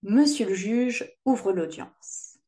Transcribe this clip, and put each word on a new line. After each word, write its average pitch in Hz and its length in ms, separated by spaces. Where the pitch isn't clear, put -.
Monsieur 240 440
le 190 60
juge 233 580
ouvre 240 260
l'audience. - 840